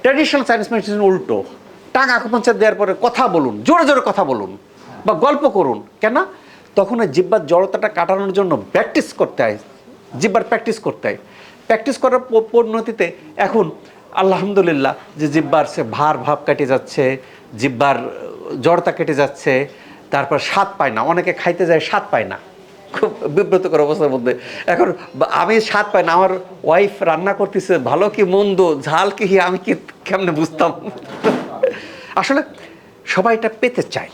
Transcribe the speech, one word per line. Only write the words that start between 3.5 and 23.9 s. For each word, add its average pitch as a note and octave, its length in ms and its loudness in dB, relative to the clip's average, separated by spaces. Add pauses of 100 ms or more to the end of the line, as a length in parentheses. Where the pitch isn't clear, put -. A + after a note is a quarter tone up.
জোরে E4 220 4
জোরে C4 200 4
কথা G3 200 0
বলুন G#2 320 -4 (500)
বা G3+ 80 2
গল্প C#4+ 340 2
করুন। C3+ 340 0 (180)
কেন? A3+ 160 2 (600)
তখন G#3 240 2
ওই G#3 80 2
জিহ্বার F3+ 380 0
জড়তাটা F#3+ 420 2
কাটানোর F#3+ 440 -2
জন্য F3+ 240 0
প্র্যাকটিস - 560 -2
করতে - 300 -2
হয়, G#2+ 160 0 (640)
জিহ্বার G#3 240 0
প্র্যাকটিস A3+ 340 -2
করতে - 300 -6
হয়। G2+ 80 -4 (500)
প্র্যাকটিস A3+ 320 0
করার B3+ 220 2
প-, A3 320 0
পরিণতিতে A3 600 0 (240)
এখন F#3+ 340 2 (420)
আলহামদুলিল্লাহ F3+ 800 2 (220)
যে D3+ 120 -2
জিহ্বার D3 360 2
সে - 260 -6
ভার C#3+ 280 0
ভাব C#3+ 280 -2
কেটে C#3+ 200 0
যাচ্ছে, C3 500 0 (420)
জিহ্বার C3+ 380 2 (680)
জড়তা E3+ 300 4
কেটে D#3+ 220 -2
যাচ্ছে, C#3 540 0 (420)
তারপর C#3 280 0
স্বাদ G3 300 0 (100)
পায় C#3 120 2
না, A2 120 -2
অনেকে E3+ 300 0
খাইতে F3 340 0
যায় E3 140 4
স্বাদ G3 300 -2
পায় A#2 140 2
না, G2 140 -8 (540)
খুব - 380 -4
বিব্রতকর E3+ 500 0
অবস্থার D3+ 280 2